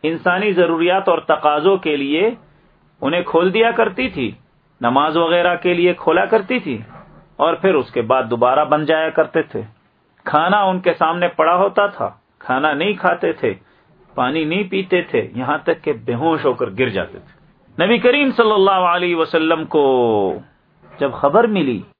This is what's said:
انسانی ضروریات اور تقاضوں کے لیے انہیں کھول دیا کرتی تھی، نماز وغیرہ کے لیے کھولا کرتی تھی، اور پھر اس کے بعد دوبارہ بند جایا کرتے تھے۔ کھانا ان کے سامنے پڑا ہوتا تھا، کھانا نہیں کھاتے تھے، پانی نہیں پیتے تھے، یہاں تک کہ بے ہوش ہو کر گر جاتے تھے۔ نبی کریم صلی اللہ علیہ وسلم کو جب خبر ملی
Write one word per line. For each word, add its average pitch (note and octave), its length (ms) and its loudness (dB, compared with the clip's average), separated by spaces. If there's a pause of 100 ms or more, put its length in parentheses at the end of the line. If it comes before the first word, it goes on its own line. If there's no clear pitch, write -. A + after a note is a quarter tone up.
انسانی F3+ 500 -2
ضروریات F3 560 0
اور E3+ 100 2
تقاضوں D3+ 580 2
کے D#3+ 200 -2
لیے D3 340 -2 (680)
انہیں D#3+ 220 -2
کھول F3+ 320 0
دیا A3+ 160 4
کرتی A3+ 380 -2
تھی، C3 220 -6 (500)
نماز C#3 360 0
وغیرہ E3+ 400 2
کے F3+ 180 0
لیے F3 200 2
کھولا F3 300 2
کرتی A3 340 0
تھی، C3 200 -6 (580)
اور D#3 180 2
پھر F#3 200 0
اس C3 160 0
کے A#2+ 120 -2
بعد B2+ 280 2
دوبارہ B2 340 2
بند D3+ 220 0
جایا D#3+ 240 0
کرتے - 320 0
تھے۔ G#2+ 200 -8 (600)
کھانا F#3 380 2
ان F#3 180 0
کے F3+ 140 0
سامنے E3+ 340 0
پڑا E3+ 280 0
ہوتا G3 300 0
تھا، G3 240 -6 (280)
کھانا C#3+ 340 -2
نہیں F3 200 -2
کھاتے F3 400 -2
تھے، A2 220 -4 (600)
پانی C#3 300 -2
نہیں F3 180 -2
پیتے F#3 400 -2
تھے، - 320 -4
یہاں C3 240 -4
تک - 260 -4
کہ D3+ 80 -2
بے A#2 220 -6
ہوش D#3 300 -2
ہو C3+ 80 2
کر A#2+ 140 -4 (120)
گر B2+ 100 0
جاتے F#2 300 -6
تھے۔ - 240 -20 (440)
نبی A#3 120 2
کریم C4 320 2
صلی A3 220 2
اللہ G3 180 4
علیہ F3+ 460 0
وسلم D#3+ 480 0
کو A#2+ 680 2 (640)
جب C#3 140 -2
خبر E3+ 340 2
ملی D3 360 -2 (180)